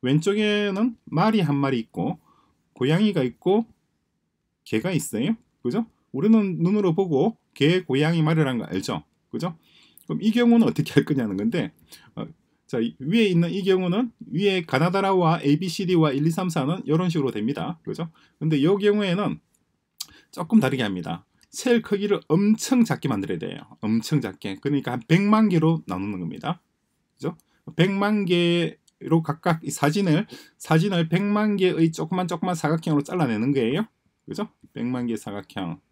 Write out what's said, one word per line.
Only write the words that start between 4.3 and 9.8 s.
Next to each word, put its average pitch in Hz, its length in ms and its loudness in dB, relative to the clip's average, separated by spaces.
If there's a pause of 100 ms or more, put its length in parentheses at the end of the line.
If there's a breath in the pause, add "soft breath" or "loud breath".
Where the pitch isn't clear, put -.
개가 117 260 -2
있어요. 214 440 -2 (280)
그죠? 190 240 -4 (240)
우리는 196 480 2
눈으로 185 340 2
보고 180 440 0 (180)
개, 170 280 2
고양이, 156 380 0
말이라는 151 380 2
거 - 60 -6
알죠? - 380 -6 (280)
그죠? 117 260 -6 (480 soft breath)